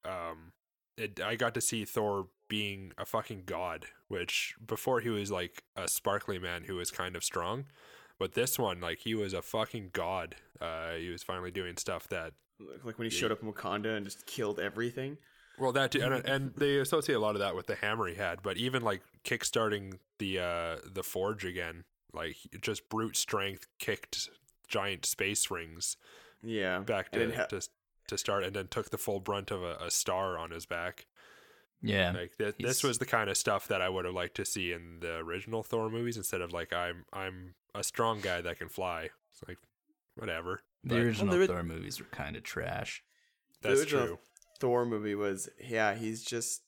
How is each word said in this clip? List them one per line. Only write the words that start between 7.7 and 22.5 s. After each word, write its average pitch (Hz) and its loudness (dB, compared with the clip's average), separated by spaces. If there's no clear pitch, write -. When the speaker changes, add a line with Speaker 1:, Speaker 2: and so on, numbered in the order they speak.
Speaker 1:
but 95 -2
this 123 2
one, 95 2
like, 85 -2
he 113 -2
was 101 0
a 87 -2
fucking 110 -2
god. 87 0
Uh, 82 -4
he 82 -4
was 85 -6
finally 90 -4
doing 87 -4
stuff 87 -4
that 82 -4
Speaker 2:
Like, - -14
like 113 -8
when 117 -4
he 113 0
showed 113 2
up 107 -2
in 107 -4
Wakanda 104 0
and 101 -4
just - -12
killed 107 -2
everything. 120 -2
Speaker 1:
Well, 131 2
that 135 4
too, - 4
and, 127 4
Speaker 2:
<laughs> - 0
Speaker 1:
and 135 2
they 143 6
associate 147 4
a 113 6
lot 107 4
of 101 0
that 98 2
with 90 -4
the - 0
hammer 107 2
he 85 -4
had, 90 -2
but 95 0
even, 127 0
like, 101 0
kickstarting 104 0
the, 95 0
uh, 85 0
the 95 -4
forge 95 0
again, 87 -4
like, 82 -4